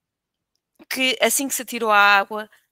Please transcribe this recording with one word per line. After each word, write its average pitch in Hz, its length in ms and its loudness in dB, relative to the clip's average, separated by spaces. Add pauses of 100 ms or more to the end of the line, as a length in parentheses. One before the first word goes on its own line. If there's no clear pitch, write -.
(880)
que 262 320 -2
assim 277 260 0
que - 80 -8
se - 60 -6
atirou 233 300 -4
à 208 60 4
água, 202 520 2 (220)